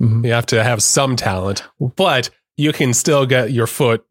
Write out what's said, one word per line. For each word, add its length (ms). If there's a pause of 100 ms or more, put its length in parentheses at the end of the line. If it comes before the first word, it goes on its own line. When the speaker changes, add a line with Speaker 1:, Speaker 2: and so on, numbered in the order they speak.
Speaker 1:
Mm-hmm. 240
Speaker 2:
You 80
have 140
to 160
have 200
some 320
talent, 480 (320)
but 340 (280)
you 140
can 220
still 320
get 260
your 160
foot, 440